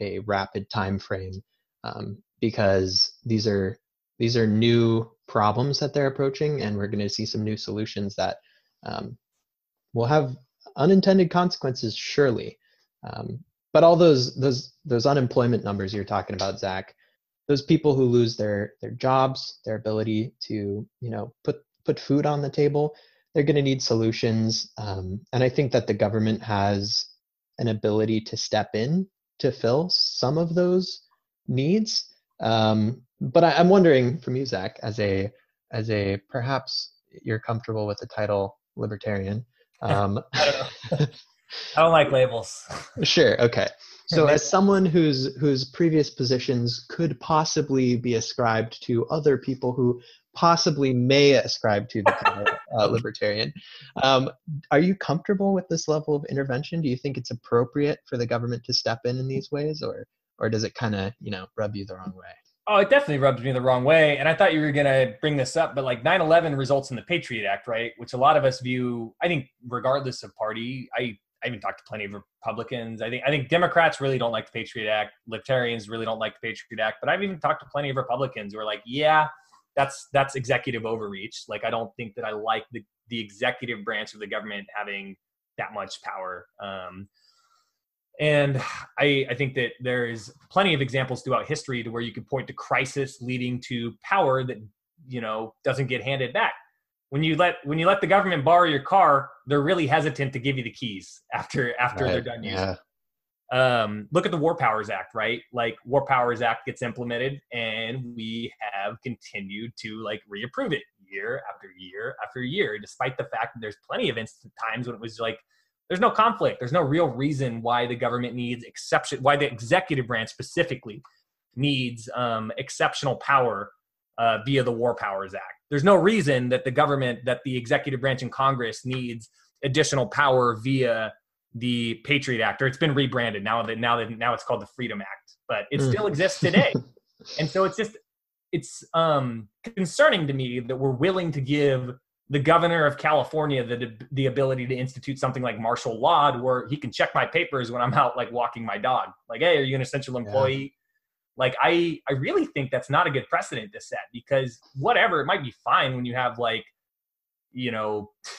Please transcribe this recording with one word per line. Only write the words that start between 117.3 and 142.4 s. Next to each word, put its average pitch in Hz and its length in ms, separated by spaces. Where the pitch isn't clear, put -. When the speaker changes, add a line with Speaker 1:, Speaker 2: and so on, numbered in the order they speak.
Speaker 2:
why 120 260
the 120 100
government 120 380
needs 120 300
exception, - 580
why 143 140
the 147 160
executive 127 540
branch 113 240
specifically 123 720
needs, 123 600
um, 113 420
exceptional 135 600
power, 117 560
uh, 113 300
via 135 160
the 120 100
War 117 220
Powers 98 400
Act. 95 100
There's 143 160
no 196 120
reason 151 540
that 127 140
the 135 60
government, 135 560
that 127 180
the 131 140
executive 131 420
branch 131 220
and 117 100
Congress 127 540
needs 123 420
additional 135 420
power 127 500
via 117 560
the 117 400
Patriot 131 380
Act, 107 200
or 135 40
it's 131 120
been 151 160
rebranded 120 500
now 113 180
that, 113 160
now 120 200
that, 113 180
now 117 160
it's 110 120
called 110 180
the 101 120
Freedom 110 280
Act, 98 300
but 104 220
it 143 100
Speaker 1:
Mm. 135 100
Speaker 2:
still 208 160
exists 180 340
today. 185 380
Speaker 1:
<laughs> - 600
Speaker 2:
And 156 120
so 190 140
it's 185 120
just, - 200
it's, - 300
um, 135 540
concerning 190 500
to 139 60
me 127 280
that 127 160
we're 135 140
willing 170 420
to 143 100
give 131 520
the 143 80
governor 160 480